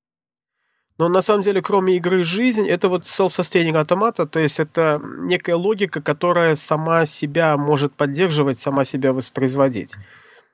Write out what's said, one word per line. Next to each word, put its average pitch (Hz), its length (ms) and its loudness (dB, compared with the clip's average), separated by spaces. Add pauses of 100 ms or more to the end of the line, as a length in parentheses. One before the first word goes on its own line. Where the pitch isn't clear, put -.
(960)
Но 165 120 0
на 185 140 2
самом 208 200 2
деле, 196 200 0
кроме 190 340 2
игры 180 280 0
«Жизнь», 208 440 0
это 175 220 2
вот 180 140 -4
self-sustaining 170 720 0
автомата, 175 500 0
то 160 120 -4
есть 160 220 0
это 156 420 0
некая 175 540 -4
логика, 185 460 -2
которая 170 540 0
сама 160 500 0
себя 156 500 0
может 143 380 0
поддерживать, 147 640 0
сама 139 260 -2
себя 131 300 -2
воспроизводить. 131 840 -2 (580)